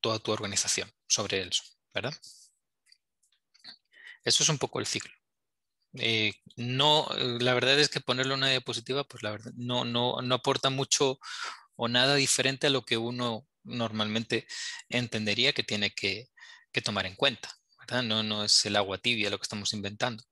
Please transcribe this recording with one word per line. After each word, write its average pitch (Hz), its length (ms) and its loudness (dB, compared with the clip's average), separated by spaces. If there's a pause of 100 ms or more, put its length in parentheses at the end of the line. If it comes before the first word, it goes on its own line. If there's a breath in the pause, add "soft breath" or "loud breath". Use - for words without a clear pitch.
toda 110 180 -2
tu 110 140 -2
organización 104 580 -2 (180)
sobre 98 340 0
eso, 90 200 -2 (300)
¿verdad? 120 220 -4 (2000 loud breath)
Eso - 200 4
es - 40 6
un 151 100 2
poco 131 220 -2
el 107 60 -2
ciclo. - 260 -6 (880)
Eh, 110 340 2 (240)
no, 139 500 2 (120)
eh, 123 220 -2
la 123 120 4
verdad 123 260 4
es 147 120 4
que 143 100 -4
ponerlo 131 320 -2
en 135 80 -2
una 135 100 2
diapositiva, 127 540 -2
pues - 180 -16
la 107 100 -4
verdad, 104 240 -10
no, 123 280 -2
no, 120 380 0
no 127 120 2
aporta 135 360 2
mucho, 135 480 2 (640 loud breath)
o 117 60 0
nada 127 260 4
diferente 135 540 2
a - 20 6
lo 135 140 0
que 117 120 0
uno 120 480 -2 (200)
normalmente 110 840 -2 (420 loud breath)
entendería 117 640 0
que 113 120 -2
tiene 104 280 -2
que, 104 360 -4 (420 loud breath)
que - 100 -2
tomar 98 260 -2
en 95 100 -10
cuenta, - 360 0 (280)
¿verdad? 123 240 -4
No, 110 180 0
no 107 220 -2
es - 220 4
el 104 100 2
agua 98 220 2
tibia 107 320 0
lo 101 80 -2
que - 40 -8
estamos 104 300 -6
inventando. 107 600 -4